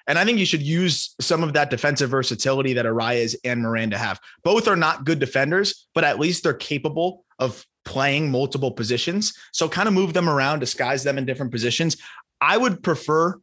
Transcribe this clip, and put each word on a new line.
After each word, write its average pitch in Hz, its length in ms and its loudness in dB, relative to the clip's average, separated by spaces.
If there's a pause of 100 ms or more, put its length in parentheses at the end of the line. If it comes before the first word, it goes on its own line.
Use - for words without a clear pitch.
And 151 120 2
I 185 80 4
think 233 120 2
you 185 80 2
should 156 160 0
use 165 580 0
some 165 220 2
of 156 120 0
that 147 160 2
defensive 139 400 0
versatility 135 640 0
that 120 120 0
Arias 113 580 0
and 123 180 -2
Miranda 113 360 -2
have. 107 200 -4 (240)
Both 220 260 4
are 202 80 4
not 160 280 0
good 156 140 0
defenders, 147 760 0
but 165 100 2
at 131 140 2
least 165 240 0
they're 151 120 2
capable 160 680 -4 (140)
of 127 260 -4 (200)
playing 139 460 0
multiple 131 400 0
positions. 143 640 -2 (200)
So - 160 0
kind 185 200 0
of 202 60 4
move 185 180 2
them 170 160 2
around, 143 320 2
disguise 131 440 -2
them 139 120 0
in 139 80 -4
different 127 280 -6
positions. 120 440 -2 (440)
I 160 180 4
would 233 240 0
prefer 165 600 0